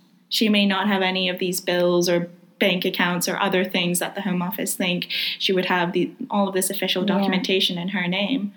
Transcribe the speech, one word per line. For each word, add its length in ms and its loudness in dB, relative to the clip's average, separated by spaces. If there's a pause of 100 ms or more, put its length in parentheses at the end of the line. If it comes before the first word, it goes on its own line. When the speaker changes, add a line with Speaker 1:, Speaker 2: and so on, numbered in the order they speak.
(300)
Speaker 1:
She 200 2
may 160 4
not 220 0
have 160 2
any 260 0
of 80 -4
these 240 -2
bills 480 2
or 200 2 (280)
bank 260 2
accounts 460 0
or 100 -4
other 240 2
things 360 0
that 160 -4
the 60 -6
Home 200 -2
Office 340 -4
think 320 -2 (300)
she 160 -2
would 120 2
have 280 0
the, 160 0 (220)
all 180 2
of 60 -6
this 160 0
official 320 -2
Speaker 2:
Yeah. 140 2
Speaker 1:
documentation 600 0
in 120 -4
her 180 -2
name. 500 -2